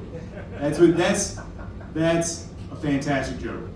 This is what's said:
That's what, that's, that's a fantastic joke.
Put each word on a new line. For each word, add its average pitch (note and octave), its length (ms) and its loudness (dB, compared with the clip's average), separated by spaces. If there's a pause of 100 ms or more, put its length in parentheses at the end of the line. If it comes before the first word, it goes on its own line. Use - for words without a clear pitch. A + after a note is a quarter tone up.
(580)
That's D3+ 200 0
what, E3+ 180 8
that's, F#3 420 2 (540)
that's E3 560 2 (220)
a - 60 -12
fantastic C3+ 640 0
joke. A2+ 380 -6